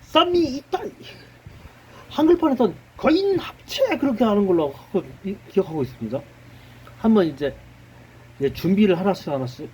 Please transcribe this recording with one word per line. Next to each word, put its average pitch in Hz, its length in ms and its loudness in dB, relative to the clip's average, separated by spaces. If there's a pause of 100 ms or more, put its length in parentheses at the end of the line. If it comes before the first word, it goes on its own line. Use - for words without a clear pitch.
썸이 339 560 0
있다! - 220 -6 (1300)
한글판에선 302 640 2 (240)
거인 370 400 2
합체 - 600 -4
그렇게 254 260 0
하는 208 240 2
걸로 165 220 2
하고, - 340 -6 (200)
이-, 196 120 -8 (160)
기억하고 160 320 -2
있습니다. 117 360 -8 (800)
한번 214 300 4
이제, 139 280 -6 (840)
이제 135 120 0
준비를 190 460 2
하나씩 185 300 -2
하나씩 135 460 -6